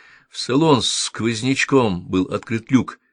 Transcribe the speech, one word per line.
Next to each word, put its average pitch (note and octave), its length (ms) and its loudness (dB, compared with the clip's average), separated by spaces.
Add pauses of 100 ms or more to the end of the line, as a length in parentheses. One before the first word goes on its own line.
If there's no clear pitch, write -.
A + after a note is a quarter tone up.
(300)
в - 80 -20
салон C#3 440 2
с - 100 -2
сквознячком A2+ 1160 0
был F#2 180 0
открыт - 460 -8
люк, A#2+ 280 0 (140)